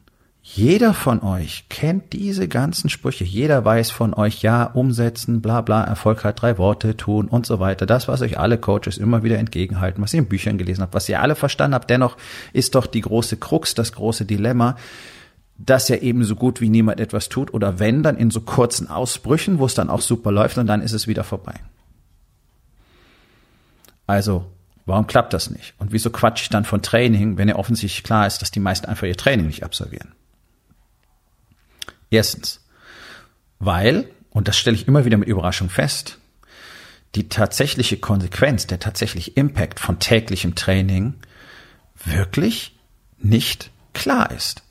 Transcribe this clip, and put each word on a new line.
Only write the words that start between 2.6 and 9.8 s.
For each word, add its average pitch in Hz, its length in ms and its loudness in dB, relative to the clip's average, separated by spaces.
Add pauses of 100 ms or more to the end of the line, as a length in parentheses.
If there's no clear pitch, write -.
Sprüche. - 340 -4
Jeder 120 400 2
weiß 113 280 2
von 113 220 0
euch, 107 280 0
ja, 117 240 4
umsetzen, 117 760 0
bla, 113 200 0
bla, 110 220 2
Erfolg 107 400 0
hat 104 180 -2
drei 117 160 2
Worte, 104 400 2
tun 104 300 0
und 120 180 0
so - 140 0
weiter. 95 260 0
Das, 123 220 2
was 127 140 -2
euch 117 180 -4
alle 113 180 2
Coaches 101 400 -2
immer 110 260 2
wieder 113 140 2
entgegenhalten, 92 640 -2